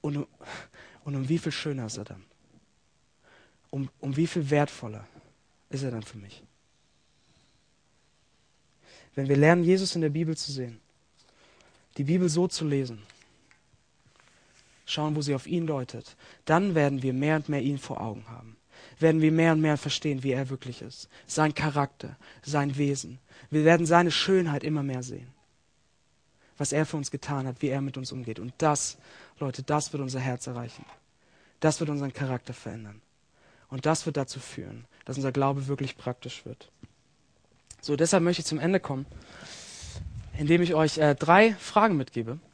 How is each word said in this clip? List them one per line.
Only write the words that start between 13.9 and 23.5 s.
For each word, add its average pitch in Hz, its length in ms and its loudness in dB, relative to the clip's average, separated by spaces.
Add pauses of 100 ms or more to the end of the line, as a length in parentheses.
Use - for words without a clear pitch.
schauen, 151 300 -2
wo 151 60 -2
sie 143 120 0
auf 131 140 -4
ihn 170 180 -2
deutet, 127 520 -6 (260)
dann 180 320 4
werden 143 260 4
wir 131 120 0
mehr 147 240 2
und 151 100 -4
mehr 143 140 -2
ihn 139 160 -2
vor - 240 -8
Augen 107 260 -8
haben. 117 300 -18 (420)
Werden 160 220 6
wir 156 100 6
mehr 165 220 6
und 156 80 4
mehr 156 160 4
verstehen, 139 440 -4
wie 135 120 -2
er 131 160 -2
wirklich 131 320 -10
ist. - 260 -16 (180)
Sein 156 300 2
Charakter, 143 640 -2 (260)
sein 143 320 0
Wesen. 139 440 -2 (300)
Wir 151 140 2